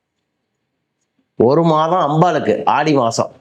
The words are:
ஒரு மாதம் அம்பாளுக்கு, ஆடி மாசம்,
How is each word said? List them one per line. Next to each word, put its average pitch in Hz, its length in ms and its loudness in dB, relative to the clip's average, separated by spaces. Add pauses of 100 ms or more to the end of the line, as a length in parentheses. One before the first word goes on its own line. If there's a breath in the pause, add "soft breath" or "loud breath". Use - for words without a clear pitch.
(1400)
ஒரு 139 260 2
மாதம் 160 480 0
அம்பாளுக்கு, 156 540 0
ஆடி 147 300 0
மாசம், 117 360 -2 (100)